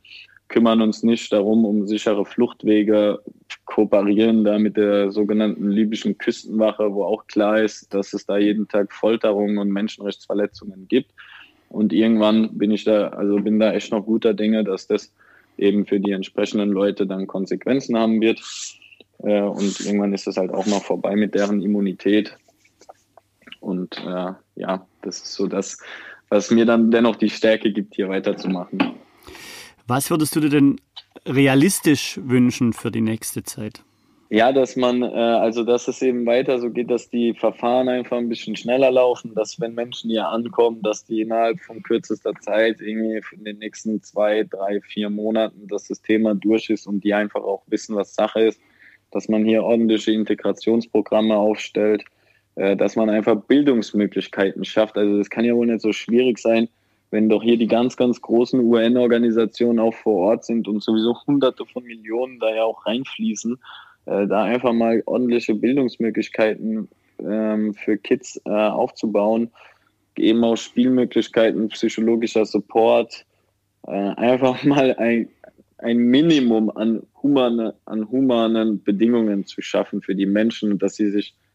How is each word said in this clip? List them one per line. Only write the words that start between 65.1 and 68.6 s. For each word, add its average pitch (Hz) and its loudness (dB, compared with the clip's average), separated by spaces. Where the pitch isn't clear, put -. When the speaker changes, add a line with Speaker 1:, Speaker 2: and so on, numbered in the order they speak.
Speaker 1:
Bildungsmöglichkeiten, 110 -2
ähm, 107 -2
für 104 -2
Kids, - -4
äh, - -8
aufzubauen, 107 0